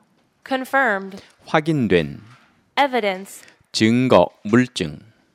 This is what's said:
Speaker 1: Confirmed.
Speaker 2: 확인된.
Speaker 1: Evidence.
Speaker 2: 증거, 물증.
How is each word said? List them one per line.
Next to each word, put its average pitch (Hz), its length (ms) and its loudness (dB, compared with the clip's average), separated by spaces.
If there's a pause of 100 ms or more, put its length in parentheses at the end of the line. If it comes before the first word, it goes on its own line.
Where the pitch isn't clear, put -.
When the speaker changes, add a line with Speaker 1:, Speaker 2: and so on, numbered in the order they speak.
(460)
Speaker 1:
Confirmed. 240 760 -4 (220)
Speaker 2:
확인된. 117 760 0 (560)
Speaker 1:
Evidence. 214 680 -4 (260)
Speaker 2:
증거, 113 580 2 (140)
물증. 104 560 -2 (360)